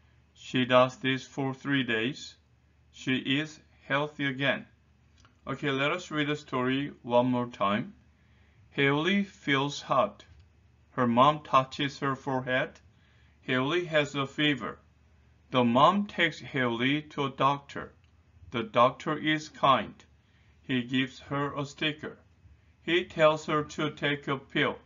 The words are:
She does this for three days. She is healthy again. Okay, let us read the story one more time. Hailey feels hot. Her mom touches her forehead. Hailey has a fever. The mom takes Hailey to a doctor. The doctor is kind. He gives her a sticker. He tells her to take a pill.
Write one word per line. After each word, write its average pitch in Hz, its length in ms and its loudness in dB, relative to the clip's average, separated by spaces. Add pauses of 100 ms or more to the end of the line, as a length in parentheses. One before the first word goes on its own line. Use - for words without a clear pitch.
(320)
She - 320 0
does 127 320 6
this 131 300 -2
for 135 260 -4
three 139 300 -2
days. 110 540 -4 (560)
She 131 240 -2
is 147 440 -4 (240)
healthy 143 420 -4
again. 131 400 -2 (800)
Okay, 139 240 -4
let 139 200 0
us - 200 -6
read 151 180 -2
the 147 80 -2
story 135 560 -2 (100)
one 120 240 4
more 123 220 0
time. 104 460 -2 (760)
Hailey 156 540 2
feels 143 580 -2
hot. 120 420 0 (680)
Her 127 160 0
mom 135 360 4
touches 135 560 0
her 139 160 -2
forehead. 131 640 -4 (640)
Hailey 143 460 -2
has 151 280 0
a 139 120 -2
fever. 131 520 -2 (720)
The 127 140 4
mom 160 420 4
takes 165 320 -2
Hailey 127 640 -2
to 151 220 -6
a 135 60 -2
doctor. 139 640 -2 (600)
The 117 100 -2
doctor 131 560 2
is 156 300 -2
kind. 123 460 2 (680)
He 127 200 -2
gives 131 380 -2
her 143 360 -6
a 143 100 -6
sticker. - 520 -8 (640)
He 180 220 0
tells 156 420 2
her 151 180 0
to 151 260 -4
take 147 380 -4
a 135 100 -2
pill. 127 480 -2